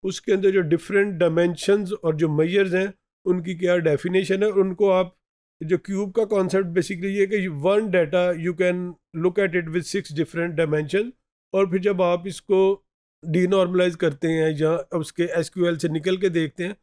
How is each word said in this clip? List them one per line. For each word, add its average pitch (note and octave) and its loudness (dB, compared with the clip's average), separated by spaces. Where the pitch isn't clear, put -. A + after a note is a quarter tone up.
उसके F#3+ -4
अंदर F#3+ 2
जो F#3+ 2
डिफरेंट F#3+ 0
डायमेंशंस F3 0
और D#3+ -4
जो D#3+ 0
मेजर्स E3+ 2
हैं, F#3+ -2
उनकी F3+ -2
क्या F3+ 2
डेफिनेशन F3+ 0
है, G#3 2
उनको F#3+ 2
आप, F#3 0
जो E3 0
क्यूब G3 -4
का A3 0
कॉन्सेप्ट F#3+ 0
basically F3 -2
ये G3 -2
है G3 4
कि G3 -2
one F3+ 2
data F3+ 2
you F3 -4
can F3+ 0
look F3+ 2
at F3 0
it D#3+ -8
with F3+ -4
six D#3 -6
different E3+ -4
dimension, D#3 0
और F#3+ 2
फिर F#3 0
जब F#3 0
आप F3 0
इसको F#3+ 0
डीनॉर्मलाइज F3+ 2
करते E3 -2
हैं D#3+ 0
या D#3 0
उसके E3+ -6
एसक्यूएल E3+ -2
से E3 -2
निकल E3 -2
के F#3+ 0
देखते E3 -2
हैं G3 -8